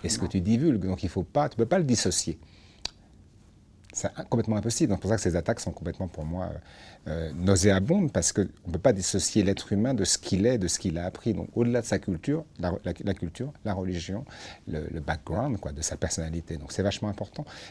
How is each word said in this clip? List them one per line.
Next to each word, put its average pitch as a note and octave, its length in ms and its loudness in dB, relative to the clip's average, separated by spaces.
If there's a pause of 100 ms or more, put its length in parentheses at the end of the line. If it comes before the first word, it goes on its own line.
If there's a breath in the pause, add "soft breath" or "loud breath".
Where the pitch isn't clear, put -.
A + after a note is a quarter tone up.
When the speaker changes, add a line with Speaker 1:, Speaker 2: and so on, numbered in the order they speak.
Speaker 1:
et F2 60 -4
ce - 100 -2
que F#2+ 60 -2
Speaker 2:
Absolument. E2+ 60 -2
Speaker 1:
tu G2 100 2
divulgues. A2+ 460 4
Donc F#2 180 -2
il F#2 40 -4
faut F#2+ 160 -2
pas, D3 240 0
tu - 80 -10
peux A2+ 100 4
pas F#3 120 4
le E3+ 60 2
dissocier. G2+ 540 0 (1500 loud breath)
C'est - 240 -4
un-, - 80 -8
complètement A2 320 2
impossible. A2+ 340 0
Donc, F#2 80 2
c'est - 40 -10
pour F#2+ 80 0
ça A2+ 60 6
que G2+ 60 -4
ces F2 140 2
attaques G2+ 240 0
sont E2+ 120 -4
complètement, E2+ 360 -6
pour D#2+ 160 -10
moi, F2 280 -4
euh, D2+ 60 -10 (500 loud breath)
euh, D#2+ 260 -4
nauséabondes, G2 800 6
parce F2 200 2
qu'on G#2 100 4
ne - 300 -6
peut F2+ 60 0
pas B2+ 140 6
dissocier G2 500 2
l'être G2 300 0
humain A#2 220 2
de G2 100 0
ce - 140 2
qu'il G2 260 2
est, B2 140 4
de F2+ 100 0
ce - 100 -2
qu'il E2 200 -2
a F2 80 -4
appris. G#2+ 260 -2
Donc, F2 220 -4
au-delà A#2+ 260 2
de - 60 -6
sa - 120 0
culture, C3+ 460 -2 (140)
la, F2+ 140 0 (120)
la, F2 80 -2 (100)
la G2 120 0
culture, A#2+ 360 -6 (140)
la G#2+ 80 -2
religion, F#2 540 -4 (400 loud breath)
le, D#2 260 -6
le D#2+ 80 -6
background, E2+ 580 -4
quoi, - 140 -8
de D2 80 -10
sa - 160 -6
personnalité. E2 640 -4
Donc, C#2+ 120 -12
c'est G2+ 120 -2
vachement G2+ 260 0
important. - 380 -8 (240 loud breath)